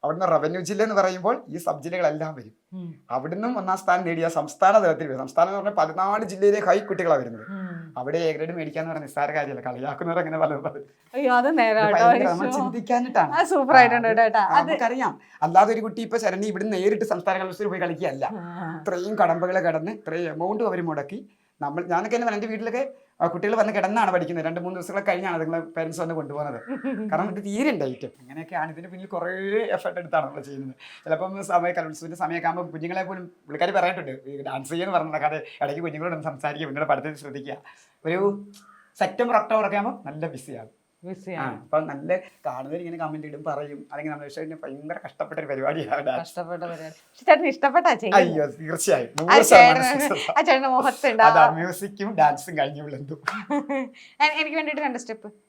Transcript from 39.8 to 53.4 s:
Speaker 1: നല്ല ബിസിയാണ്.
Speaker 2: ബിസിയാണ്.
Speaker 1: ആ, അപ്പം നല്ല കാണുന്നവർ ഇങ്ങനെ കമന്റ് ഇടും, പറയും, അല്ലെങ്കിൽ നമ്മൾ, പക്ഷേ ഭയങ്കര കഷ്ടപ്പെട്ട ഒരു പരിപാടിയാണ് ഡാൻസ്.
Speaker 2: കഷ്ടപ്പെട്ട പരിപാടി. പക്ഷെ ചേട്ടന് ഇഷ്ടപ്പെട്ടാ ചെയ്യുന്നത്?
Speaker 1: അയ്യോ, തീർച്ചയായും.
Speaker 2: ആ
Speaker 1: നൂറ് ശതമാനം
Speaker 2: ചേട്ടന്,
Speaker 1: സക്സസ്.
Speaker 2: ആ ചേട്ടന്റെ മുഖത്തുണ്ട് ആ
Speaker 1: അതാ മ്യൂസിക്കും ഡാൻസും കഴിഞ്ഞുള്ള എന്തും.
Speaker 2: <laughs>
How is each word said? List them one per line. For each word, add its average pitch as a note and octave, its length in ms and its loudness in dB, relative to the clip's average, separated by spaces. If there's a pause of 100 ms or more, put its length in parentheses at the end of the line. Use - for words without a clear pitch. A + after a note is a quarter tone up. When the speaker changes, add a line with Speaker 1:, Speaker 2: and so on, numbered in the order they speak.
Speaker 1:
നല്ല D#3 160 -8
ബിസിയാണ്. B2 420 -14 (340)
Speaker 2:
ബിസിയാണ്. F3 520 -8
Speaker 1:
ആ, A2 40 -16
അപ്പം D#3 280 -2
നല്ല D3 300 -4
കാണുന്നവർ C#3+ 640 -10
ഇങ്ങനെ E3+ 160 -10
കമന്റ് D3+ 300 -8
ഇടും, D3 160 -14
പറയും, D3 480 -8
അല്ലെങ്കിൽ D3+ 200 -8
നമ്മൾ, D3 120 -10
പക്ഷേ D#3+ 220 -10
ഭയങ്കര D3+ 600 -12
കഷ്ടപ്പെട്ട D3+ 340 -8
ഒരു D3+ 80 -10
പരിപാടിയാണ് C#3 540 -2
ഡാൻസ്. B2+ 200 -2
Speaker 2:
കഷ്ടപ്പെട്ട E3+ 420 -10
പരിപാടി. E3+ 180 -10
പക്ഷെ - 440 -16
ചേട്ടന് E4+ 220 6
ഇഷ്ടപ്പെട്ടാ D#4 460 4
ചെയ്യുന്നത്? G3+ 280 4
Speaker 1:
അയ്യോ, D#3+ 240 2
തീർച്ചയായും. D#3 840 -2
Speaker 2:
ആ B3+ 40 10
Speaker 1:
നൂറ് A3+ 80 10
ശതമാനം B3 400 10
Speaker 2:
ചേട്ടന്, C4+ 260 2
Speaker 1:
സക്സസ്. - 280 -2
Speaker 2:
ആ D#4 40 4
ചേട്ടന്റെ C4+ 260 4
മുഖത്തുണ്ട് B3+ 560 2
ആ A3 80 10
Speaker 1:
അതാ D#3 180 8
മ്യൂസിക്കും F#3 680 -4
ഡാൻസും D3+ 420 2
കഴിഞ്ഞുള്ള D3 380 -4
എന്തും. C#3+ 220 -12
Speaker 2:
<laughs> C#4 680 -4 (380)